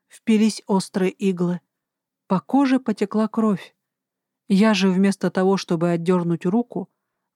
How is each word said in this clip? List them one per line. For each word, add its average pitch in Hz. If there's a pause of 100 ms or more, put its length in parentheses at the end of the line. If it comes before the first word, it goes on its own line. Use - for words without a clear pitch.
впились 214
острые 190
иглы. 180 (680)
По 185
коже 262
потекла 214
кровь. 220 (760)
Я 214
же 190
вместо 190
того, 190
чтобы 175
отдёрнуть 170
руку, 208 (480)